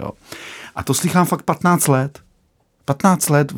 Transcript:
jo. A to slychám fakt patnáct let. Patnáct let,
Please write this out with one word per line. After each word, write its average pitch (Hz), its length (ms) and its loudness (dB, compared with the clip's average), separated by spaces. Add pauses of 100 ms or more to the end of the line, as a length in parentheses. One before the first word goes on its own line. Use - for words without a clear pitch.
jo. - 100 -8 (640)
A - 80 -6
to 139 100 0
slychám 175 320 2
fakt 165 180 -2
patnáct 170 440 0
let. 139 320 0 (640)
Patnáct 175 440 2
let, 147 280 2